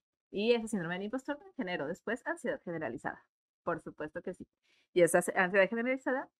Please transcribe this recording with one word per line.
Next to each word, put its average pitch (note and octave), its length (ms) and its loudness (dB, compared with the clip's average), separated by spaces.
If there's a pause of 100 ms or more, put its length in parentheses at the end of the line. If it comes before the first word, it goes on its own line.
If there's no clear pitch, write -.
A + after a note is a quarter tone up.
(300)
Y A3 220 2
ese A3+ 160 0
síndrome F3 280 -4
del G3 80 -6
impostor A#3+ 400 -6
me F#4+ 100 -20
generó F3+ 320 -4
después G3+ 400 -6
ansiedad B3+ 380 -4
generalizada, D#3 600 -8 (400)
por D#3+ 160 -4
supuesto D#3 420 -12
que F3+ 120 -8
sí. - 120 -18 (460)
Y F3 100 6
esa F3 200 6
se-, - 140 -2
ansiedad F#3+ 320 6
generalizada C4 600 -2 (100)